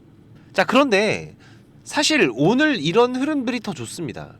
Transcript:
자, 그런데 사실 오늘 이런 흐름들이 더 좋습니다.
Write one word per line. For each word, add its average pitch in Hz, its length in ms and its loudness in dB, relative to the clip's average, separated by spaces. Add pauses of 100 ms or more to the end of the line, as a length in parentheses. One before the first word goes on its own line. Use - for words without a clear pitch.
(520)
자, 185 140 0
그런데 196 720 0 (480)
사실 214 480 0
오늘 226 480 2
이런 226 340 2
흐름들이 262 460 -4
더 214 120 -10
좋습니다. 107 680 -10